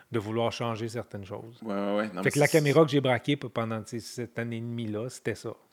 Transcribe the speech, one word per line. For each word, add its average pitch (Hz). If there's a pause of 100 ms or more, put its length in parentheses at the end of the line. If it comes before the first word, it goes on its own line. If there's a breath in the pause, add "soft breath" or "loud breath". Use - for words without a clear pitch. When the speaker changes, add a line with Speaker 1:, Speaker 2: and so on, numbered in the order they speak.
(100)
Speaker 1:
de 117
vouloir 110
changer 117
certaines 107
choses. 110
Speaker 2:
Ouais, 107
ouais, 101
ouais. 107
Non, 92
Speaker 1:
Fait -
Speaker 2:
mais 135
Speaker 1:
que 143
la 147
Speaker 2:
c'est 160
Speaker 1:
caméra 151
que 135
j'ai 143
braquée 131
pe-, 123
pendant, 113
tu 117
sais, -
cette -
année 117
et 113
demie-là, 117
c'était -
ça. - (220)